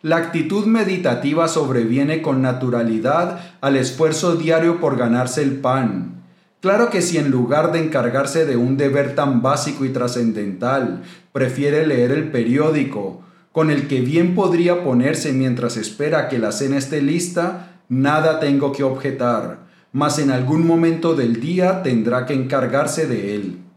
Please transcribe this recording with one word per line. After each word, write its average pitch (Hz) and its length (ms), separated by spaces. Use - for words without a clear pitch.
La 160 160
actitud 165 500
meditativa 165 800
sobreviene 139 760
con 131 200
naturalidad 123 960
al 139 160
esfuerzo 156 580
diario 165 460
por 139 160
ganarse 123 460
el 139 100
pan. 123 720
Claro 214 300
que 185 120
si 175 160
en 143 120
lugar 135 400
de 165 80
encargarse 139 640
de 139 120
un 123 200
deber 139 380
tan 135 280
básico 139 420
y 127 60
trascendental, 120 1120
prefiere 143 560
leer 123 240
el 151 220
periódico, 120 880
con 156 180
el 143 160
que 135 140
bien 165 340
podría 175 480
ponerse 139 500
mientras 127 440
espera 147 520
que 123 120
la 107 100
cena 139 280
esté 147 220
lista, 165 760
nada 156 520
tengo 139 320
que 147 100
objetar, 127 800
mas 147 260
en 139 120
algún 135 360
momento 165 480
del 117 260
día 175 420
tendrá 123 440
que 143 60
encargarse 135 760
de 104 300
él. 95 220